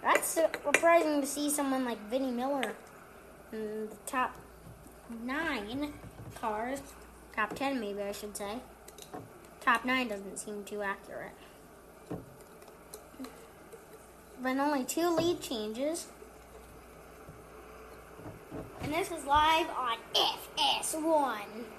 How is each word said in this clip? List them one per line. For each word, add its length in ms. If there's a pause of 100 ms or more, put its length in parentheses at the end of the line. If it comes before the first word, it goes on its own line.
That's 240
surprising 920
to 60
see 240
someone 340
like 240
Vinnie 240
Miller 400 (800)
in 380
the 60 (100)
top 280 (880)
nine 720 (480)
cars. 400 (560)
Top 180
ten, 240
maybe 240
I 80
should 260
say. 220 (1040)
Top 240
nine 240
doesn't 300
seem 260
too 180
accurate. 520 (3000)
But 140
only 280
two 260
lead 300
changes. 680 (2750)
And 120
this 160
is 160
live 420 (100)
on 200 (180)
F 320 (300)
S 160
one. 720 (120)